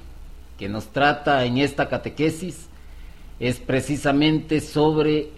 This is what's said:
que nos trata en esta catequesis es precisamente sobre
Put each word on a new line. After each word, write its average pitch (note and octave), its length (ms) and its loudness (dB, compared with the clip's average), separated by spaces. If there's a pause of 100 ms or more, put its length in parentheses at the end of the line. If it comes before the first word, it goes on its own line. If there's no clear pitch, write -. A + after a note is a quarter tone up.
(580)
que G2 100 -8
nos G#2 200 -6
trata C#3+ 580 4
en B2 140 0
esta C#3 280 2
catequesis D#3+ 800 -2 (720)
es B2 220 0
precisamente C#3+ 1000 2
sobre D3+ 800 2